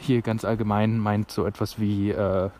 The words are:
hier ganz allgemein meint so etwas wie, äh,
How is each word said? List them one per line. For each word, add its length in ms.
hier 220
ganz 220
allgemein 540
meint 320
so 160
etwas 320
wie, 320
äh, 500